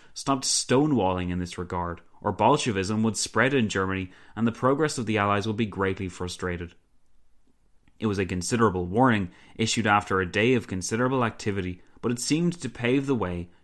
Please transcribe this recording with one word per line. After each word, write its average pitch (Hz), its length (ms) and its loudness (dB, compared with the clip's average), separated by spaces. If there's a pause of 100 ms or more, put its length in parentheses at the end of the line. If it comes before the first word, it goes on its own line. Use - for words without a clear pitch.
(140)
stopped 135 300 -2
stonewalling 101 880 2
in 87 80 -2
this 87 180 -6
regard, 87 440 -6 (180)
or 101 140 -2
Bolshevism 107 680 2
would 110 160 0
spread 123 360 2
in 117 160 2
Germany 95 420 -2 (240)
and 113 100 0
the 117 60 2
progress 143 460 0
of 117 80 -4
the 107 120 0
Allies 101 300 2
would 107 100 -2
be 113 80 0
greatly 95 440 -2
frustrated. 87 680 -6 (1200)
It 110 100 -2
was 101 120 0
a 98 60 0
considerable 92 600 0
warning, 104 440 2 (260)
issued 110 320 0
after 101 320 2
a 92 100 0
day 107 240 2
of 120 140 0
considerable 120 560 -2
activity, 98 580 -4 (200)
but 117 100 -2
it 123 80 -4
seemed 165 420 0
to 123 80 -6
pave 127 360 0
the 139 100 0
way 90 340 -4 (140)